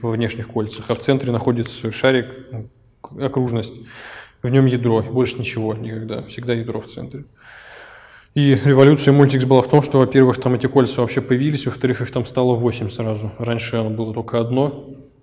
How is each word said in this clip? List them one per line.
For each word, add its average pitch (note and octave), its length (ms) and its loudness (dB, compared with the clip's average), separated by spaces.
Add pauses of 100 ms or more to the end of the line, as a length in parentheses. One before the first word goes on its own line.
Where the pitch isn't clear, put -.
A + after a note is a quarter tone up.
во A#2 100 -4
внешних A2+ 360 -4
кольцах. G#2+ 400 -6
А - 60 -2
в - 60 -4
центре C3 320 0
находится A#2 600 -2
шарик, B2+ 360 0 (760)
к-, - 100 -20 (140)
окружность, B2 480 -4 (720)
в B2 60 -4
нём C3+ 180 6
ядро, A#2+ 340 0
и - 80 -8
больше B2 300 -2
ничего A2 340 -6
никогда, A2 500 -10
всегда B2 300 -6
ядро A2+ 260 -6
в - 80 -14
центре. C3+ 380 -14 (1080)
И C#3 300 4
революция C#3+ 500 8
Multics C#3 320 6
была C3 160 6
в B2+ 60 0
том, D3 140 6
что, C#3 180 2
во-первых, B2+ 400 4
там B2+ 140 0
эти B2 140 0
кольца B2+ 340 2
вообще A#2+ 180 -2
появились, C3 460 -2
во-вторых, B2+ 360 -2
их A#2+ 100 -8
там A#2+ 140 -4
стало B2+ 300 0
восемь A2+ 340 -2
сразу. G#2+ 500 -6
Раньше A#2 380 -4
оно A2 120 -2
было A2 240 -6
только A#2 260 -4
одно. B2+ 500 -2 (340)